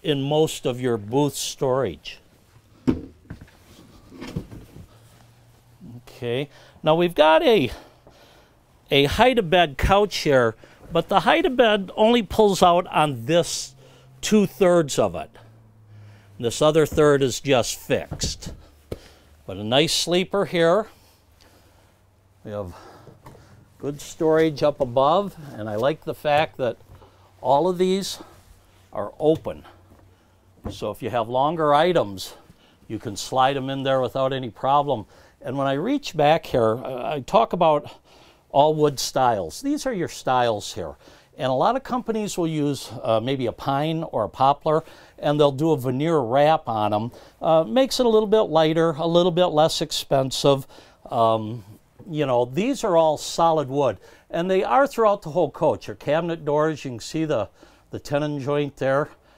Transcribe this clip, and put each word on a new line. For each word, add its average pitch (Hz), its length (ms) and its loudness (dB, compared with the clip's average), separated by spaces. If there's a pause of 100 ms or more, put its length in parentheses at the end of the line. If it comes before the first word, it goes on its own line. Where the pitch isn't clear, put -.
in 143 180 -2
most 151 440 0
of 127 140 -4
your 123 160 0
booth 123 380 -2
storage. 127 840 -6 (3750)
Okay, 120 420 -6 (340)
now 160 120 4
we've 175 220 0
got 311 260 6
a, 208 300 2 (1160)
a 139 160 4
hide-a-bed 180 680 2
couch 202 420 2
here, 127 360 2 (380)
but 165 160 -2
the 196 120 2
hide-a-bed 240 760 2
only 233 260 4
pulls 202 400 2
out 175 260 4
on 143 360 -2
this - 500 -2 (460)
two-thirds 175 800 2
of 95 180 0
it. 73 140 -10 (1080)
This 117 240 -2
other 151 240 4
third 147 340 4
is 131 200 0
just 131 400 0
fixed. - 720 -6 (960)
But 95 100 -12
a 101 80 -10
nice 135 280 2
sleeper 180 520 0
here. 170 420 2 (1600)
We 110 80 -12
have 98 220 -8 (1040)
good 143 220 -10
storage 160 640 0
up 147 180 0
above, 143 540 2 (200)
and 110 140 -10
I 107 60 -6
like 131 300 -2
the 151 100 -8
fact 151 440 0
that 123 180 -2 (640)
all 143 280 2
of 180 100 -2
these 185 420 -2 (720)
are 104 260 -8
open. 151 460 -2 (1040)
So 107 200 -8
if 104 120 -12
you 113 80 -6
have 113 180 -4
longer 147 460 0
items, 143 600 -2 (520)
you 110 120 -10
can 101 180 -10
slide 131 380 0
them 135 160 -6
in 135 120 -6
there 135 180 0
without 135 320 -2
any 131 180 -8
problem. 139 560 -2 (340)
And 139 180 -8
when 135 80 -2
I 139 80 0
reach 208 420 -4
back 151 300 2
here, 113 380 2
I, 127 300 -8
I 143 60 -6
talk 214 340 0
about 156 360 2 (580)
all 151 240 4
wood 151 280 0
stiles. 113 600 -2
These 277 220 -4
are 262 80 -4
your 170 140 -4
stiles 123 680 -2
here. 82 200 -10 (420)
And 131 140 -4
a 131 40 0
lot 180 200 0
of 262 80 -6
companies 220 560 -6
will 170 80 -2
use, 147 420 -4 (140)
uh, 113 160 0
maybe 127 280 -2
a 101 60 -2
pine 156 520 -4
or 123 180 -4
a 101 60 -4
poplar, 151 560 0 (340)
and 147 220 0
they'll 143 100 6
do 151 220 0
a 147 40 4
veneer 135 420 0
wrap 143 500 2
on 107 260 0
'em. 113 160 -2 (320)
Uh, 160 220 4
makes 254 340 0
it 254 80 2
a - 20 4
little 214 200 4
bit 220 140 4
lighter, 160 500 2
a 165 160 -4
little 175 240 4
bit 180 140 2
less 156 340 2
expensive. 139 880 0 (420)
Um, 113 540 0 (440)
you 151 180 -4
know, 123 180 2
these 196 400 -4
are 180 120 2
all 156 220 2
solid 160 500 0
wood, 135 300 -2 (320)
and 180 180 -4
they 190 140 2
are 247 240 2
throughout 214 360 0
the 156 80 -10
whole 156 200 0
coach. 127 380 -2
Your 107 80 -12
cabinet 165 480 -4
doors, 151 400 -2
you 135 80 -10
can 113 80 -12
see 160 240 -6
the, 123 240 -4 (420)
the 104 80 -10
tenon 147 400 -4
joint 143 380 -4
there. 135 320 0 (300)